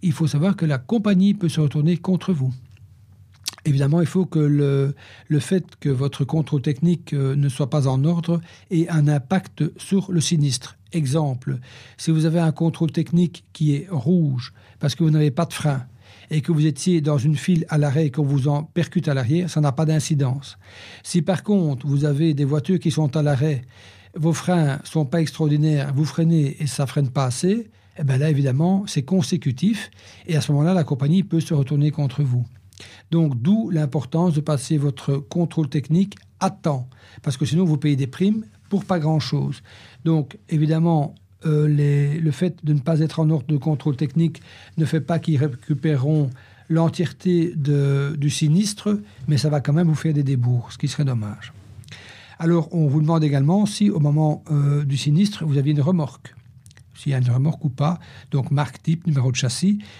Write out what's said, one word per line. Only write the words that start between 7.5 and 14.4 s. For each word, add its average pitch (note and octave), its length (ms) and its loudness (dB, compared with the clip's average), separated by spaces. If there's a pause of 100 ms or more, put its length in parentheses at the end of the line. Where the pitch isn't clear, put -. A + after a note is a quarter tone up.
pas C#3+ 160 2
en C3+ 180 0
ordre E3+ 360 0 (280)
ait E3+ 200 2
un D#3 180 4
impact D3 560 0 (160)
sur F#3+ 320 -2
le E3+ 100 2
sinistre. C#3+ 560 -2 (140)
Exemple, C3+ 640 -2 (400)
si - 140 -2
vous D#3+ 160 2
avez E3 120 0
un D#3+ 120 2
contrôle E3 400 0
technique E3+ 520 0 (100)
qui D3+ 200 0
est C#3 160 -4
rouge D3 640 0 (260)